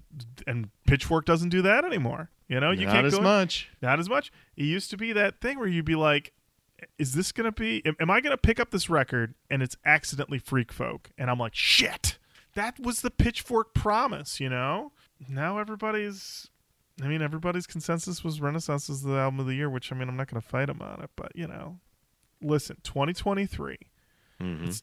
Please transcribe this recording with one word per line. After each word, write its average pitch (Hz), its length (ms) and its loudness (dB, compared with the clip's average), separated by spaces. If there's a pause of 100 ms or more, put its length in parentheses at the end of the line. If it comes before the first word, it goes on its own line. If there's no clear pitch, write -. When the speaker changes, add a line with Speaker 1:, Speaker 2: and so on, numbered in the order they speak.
(460)
Speaker 1:
and 117 240 -4 (160)
Pitchfork 151 400 4
doesn't 170 240 4
do 180 120 4
that 220 220 6
anymore. 165 460 -2 (180)
You 127 120 0
know, 151 100 4
you 190 160 0
Speaker 2:
Not 98 60 4
Speaker 1:
can't 123 140 6
Speaker 2:
as 143 80 4
Speaker 1:
go 202 80 4
Speaker 2:
much. 190 460 4 (120)
Speaker 1:
Not 131 180 2
as 170 120 -2
much. 285 200 -2 (260)
It 143 80 -2
used 170 260 -2
to 202 80 -10
be 226 160 -4
that 208 260 2
thing 277 180 -4
where 226 100 -2
you'd 165 180 0
be 160 80 2
like, 151 400 2 (640)
"Is 131 160 0
this 180 180 0
gonna 226 200 0
be, 220 340 -2
am, 156 120 2
am 165 120 2
I 214 100 6
gonna 285 160 0
pick 226 240 4
up 233 100 0
this 185 200 -2
record 127 440 2 (140)
and 135 140 0
it's 127 140 -4 (100)
accidentally 143 520 0
Freak 127 320 0
Folk?" - 460 -8
And 123 140 -4
I'm 123 80 0
like, 117 160 -4
"Shit." - 640 2 (360)
That 214 240 -4
was 240 220 -4
the 240 100 -2
Pitchfork - 640 0
promise, 214 640 0
you 135 120 -2
know? 147 420 -2 (340)
Now 147 300 -4
everybody's, 208 920 -6 (520)
I 135 40 -4
mean, 156 160 0
everybody's 170 440 -4
consensus 165 560 -4
was 156 200 -4
Renaissance 147 480 -2
is 139 100 -6
the 139 160 -2
album 135 240 0
of 131 60 -2
the 131 80 -2
year, 143 160 -2
which, 127 200 -6
I 135 40 -6
mean, 127 160 -4
I'm 127 60 -6
not 135 140 -4
gonna 113 120 -6
fight 135 260 -2
'em - 140 -8
on 50 200 -12
it, - 140 -14
but, - 180 -10
you 165 120 -8
know. - 320 -12 (640)
Listen, 151 400 0
twenty 143 320 -2
twenty-three. 196 640 -2 (640)
Speaker 2:
Mm-hmm. 85 240 -6
Speaker 1:
Let's 87 160 -6